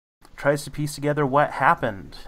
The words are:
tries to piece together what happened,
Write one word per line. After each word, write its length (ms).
tries 280
to 60
piece 240
together 320
what 260
happened, 640